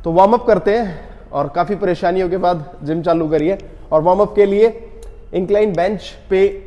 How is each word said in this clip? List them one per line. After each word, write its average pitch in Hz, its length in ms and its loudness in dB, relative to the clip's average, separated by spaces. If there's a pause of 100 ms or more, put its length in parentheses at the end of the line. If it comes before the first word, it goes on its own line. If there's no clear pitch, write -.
तो 170 80 -4
warm 190 220 6
up 233 140 0
करते 208 300 2
हैं, 196 220 -4 (320)
और 143 240 -2
काफी 175 200 -2
परेशानियों 185 540 0
के 185 80 -2
बाद 175 280 0 (180)
जिम 160 180 -4
चालू 165 280 0
करी 151 180 0
है। 190 120 -2 (320)
और 156 100 4
warm 180 180 2
up 208 160 2
के 202 100 6
लिए 208 440 0 (440)
incline 196 420 0
bench 185 360 -4 (180)
पे 190 140 2 (240)